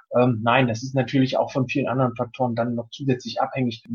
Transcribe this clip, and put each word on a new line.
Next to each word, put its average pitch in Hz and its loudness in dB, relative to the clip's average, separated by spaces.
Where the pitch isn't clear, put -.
Ähm, 123 4
nein, 123 4
das 120 -4
ist 135 -6
natürlich 131 2
auch - 0
von 131 0
vielen 135 -2
anderen 123 0
Faktoren 120 -2
dann 120 -2
noch 117 -6
zusätzlich 127 -2
abhängig, 123 -2